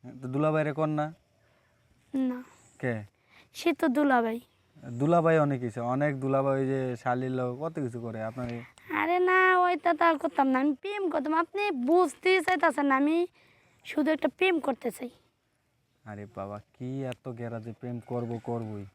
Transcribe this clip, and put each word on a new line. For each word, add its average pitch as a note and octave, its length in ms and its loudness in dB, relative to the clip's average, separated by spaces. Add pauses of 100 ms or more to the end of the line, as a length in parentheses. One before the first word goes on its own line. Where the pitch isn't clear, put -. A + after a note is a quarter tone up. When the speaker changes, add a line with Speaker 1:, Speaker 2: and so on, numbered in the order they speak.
Speaker 1:
হ্যাঁ, B2 180 -16
তো C3 140 -10
দুলাভাইরে D3+ 380 0
কর D#3 180 0 (100)
না? D3+ 60 -2 (1080)
Speaker 2:
না। B3+ 240 -2 (400)
Speaker 1:
কে? B2 160 -2 (640)
Speaker 2:
সে F4 120 0 (100)
তো E4 80 2
দুলাভাই। A#3+ 500 2 (640)
Speaker 1:
দুলাভাই D#3+ 380 4
অনেক C#3+ 260 2
কিছু, A#2+ 160 -4 (140)
অনেক D3 260 0
দুলাভাই, C3+ 400 2
ওই C3 120 0
যে C3+ 80 0 (220)
শালীর B2+ 280 0
লোক B2+ 200 -2 (120)
কত D#3+ 120 -6 (100)
কিছু A#2+ 160 -6
করে A2+ 220 -8
আপনার A#2+ 300 -6
এই A#2 100 -10 (380)
Speaker 2:
আরে F4 180 0
না, F#4 200 4 (280)
ওইটা F4+ 320 0
তো F4 60 4
আর E4 180 6
করতাম C#4+ 300 2
না, C4 100 4
আমি D4 100 2 (100)
প্রেম G4+ 200 -4 (100)
করতাম। D4+ 220 -2 (100)
আপনি G4 180 -4 (280)
বুঝতেই F4+ 560 4
চাইতাছেন D4+ 440 2
না, C4 120 6
আমি D#4 140 2 (680)
শুধু D4 320 0
একটা D4+ 120 -2 (100)
প্রেম F#4 160 4 (120)
করতে B3 300 -4
চাই। B3 140 -12 (960)
Speaker 1:
আরে G#2 200 -12 (120)
বাবা, G2+ 220 -10 (160)
কি B2 140 -10 (240)
এত - 120 -14 (140)
গেরা A#2 220 -8
যে A2+ 200 -12
প্রেম B2 160 -8 (140)
করব, A#2+ 200 -4 (180)
করবই। A2 360 -6 (100)